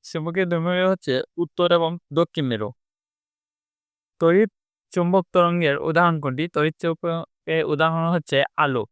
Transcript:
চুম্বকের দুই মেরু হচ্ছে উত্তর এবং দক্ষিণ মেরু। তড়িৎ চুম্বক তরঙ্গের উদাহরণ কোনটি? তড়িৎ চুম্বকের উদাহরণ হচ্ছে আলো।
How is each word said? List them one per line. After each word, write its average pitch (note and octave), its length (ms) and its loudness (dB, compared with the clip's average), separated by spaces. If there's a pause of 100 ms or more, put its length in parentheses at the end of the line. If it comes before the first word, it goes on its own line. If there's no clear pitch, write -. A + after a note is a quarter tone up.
চুম্বকের E3+ 440 -4
দুই E3+ 100 0
মেরু F3+ 300 0
হচ্ছে F3+ 240 -2 (240)
উত্তর E3+ 340 -2
এবং E3+ 200 2 (220)
দক্ষিণ D#3+ 320 0
মেরু। G#2+ 240 -4 (1500)
তড়িৎ F#3 280 4 (440)
চুম্বক F3+ 380 0
তরঙ্গের E3+ 460 2
উদাহরণ E3 420 2
কোনটি? C#3 280 -4
তড়িৎ D#3+ 320 -2
চুম্বকের E3 880 -4
উদাহরণ D#3+ 460 0
হচ্ছে D#3 260 -2 (200)
আলো। C3+ 340 0